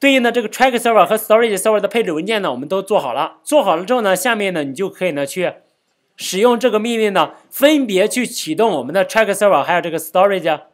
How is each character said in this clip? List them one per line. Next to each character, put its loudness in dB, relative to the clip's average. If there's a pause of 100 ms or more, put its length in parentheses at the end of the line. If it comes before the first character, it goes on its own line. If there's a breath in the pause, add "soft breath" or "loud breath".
对 4
应 2
的 2
这 -2
个 -4
track 2
server 4
和 2
storage 2
server 0
的 0
配 -2
置 -4
文 -4
件 -2
呢， -2
我 -6
们 -10
都 -4
做 0
好 -4
了。 -4
做 2
好 2
了 -6
之 -4
后 0
呢， 0
下 -2
面 -2
呢， -4
你 -8
就 -6
可 -6
以 -2
呢 -4
去 -4 (640)
使 -8
用 4
这 0
个 0
命 -2
令 0
呢， 0 (180 loud breath)
分 2
别 2
去 -2
启 -8
动 2
我 -2
们 -8
的 2
track 0
server， 2
还 0
有 0
这 -8
个 -4
storage 0 (140)